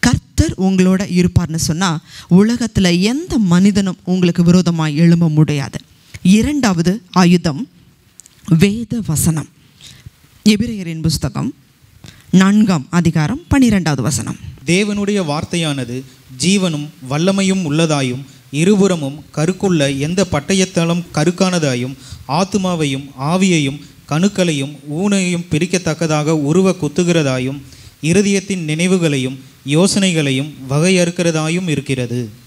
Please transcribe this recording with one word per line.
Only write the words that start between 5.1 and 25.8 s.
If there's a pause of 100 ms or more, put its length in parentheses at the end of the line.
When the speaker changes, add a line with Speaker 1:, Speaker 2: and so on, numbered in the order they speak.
Speaker 1:
முடியாது. (440)
இரண்டாவது
ஆயுதம் (920)
வேத
வசனம். (960)
எபிரேயரின்
புஸ்தகம் (760)
நான்காம்
அதிகாரம்
பன்னிரெண்டாவது
வசனம். (300)
Speaker 2:
தேவனுடைய
வார்த்தையானது (360)
ஜீவனும் (220)
வல்லமையும்
உள்ளதாயும் (260)
இருபுறமும் (100)
கருக்குள்ள
எந்த
பட்டயத்தாலும் (100)
கருக்கானதாயும் (340)
ஆத்துமாவையும் (100)
ஆவியையும் (300)
கணுக்களையும் (140)
ஊனையும்
பிரிக்கத்தக்கதாக